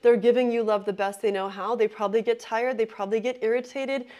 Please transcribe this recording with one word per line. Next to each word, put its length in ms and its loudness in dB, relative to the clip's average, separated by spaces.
They're 140 8
giving 340 4
you 140 0
love 200 0
the 80 -4
best 300 -4
they 80 2
know 180 -2
how. 280 -4
They 100 2
probably 360 0
get 180 0
tired. 360 -2
They 100 0
probably 340 -4
get 200 -4
irritated. 680 -2